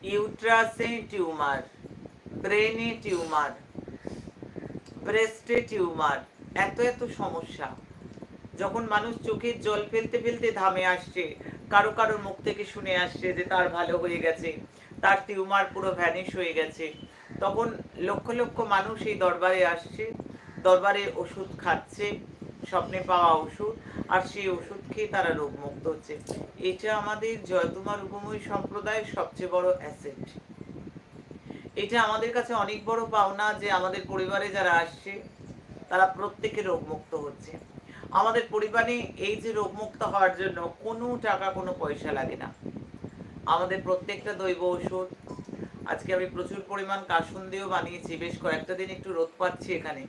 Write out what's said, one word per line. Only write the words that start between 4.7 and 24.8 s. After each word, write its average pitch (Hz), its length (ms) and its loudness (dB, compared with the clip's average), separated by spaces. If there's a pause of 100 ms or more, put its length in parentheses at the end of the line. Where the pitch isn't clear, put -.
ব্রেস্টে 220 560 2
টিউমার, 165 580 2 (360)
এত - 260 0
এত 240 200 2 (180)
সমস্যা। 165 500 -4 (880)
যখন 226 240 0 (120)
মানুষ 220 200 2 (120)
চোখের 233 340 0
জল 208 200 2 (100)
ফেলতে 226 340 2
ফেলতে 233 280 2
ধামে 185 340 2
আসছে, 180 380 0 (460)
কারো 208 280 8
কারো 214 200 4
মুখ 196 260 -6
থেকে 208 200 0
শুনে 190 320 -2
আসছে 180 360 0
যে 180 120 0
তার 180 240 4
ভালো 170 300 0
হয়ে 170 200 0
গেছে, 165 320 0 (520)
তার 196 240 8
টিউমার 196 380 2 (100)
পুরো 190 180 0
ভ্যানিশ 175 440 2
হয়ে 170 160 0
গেছে, 156 400 -2 (480)
তখন 202 280 2 (300)
লক্ষ 196 320 -2
লক্ষ 240 300 0
মানুষ 214 460 4
এই 214 80 0
দরবারে 185 520 4
আসছে, 175 380 -2 (580)
দরবারে 190 400 8 (140)
ওষুধ 190 320 -6 (100)
খাচ্ছে, - 480 0 (640)
স্বপ্নে 185 380 0
পাওয়া 175 260 8
ওষুধ, 156 420 2 (340)
আর 190 120 6 (100)
সেই 196 180 -2
ওষুধ 185 320 -4 (120)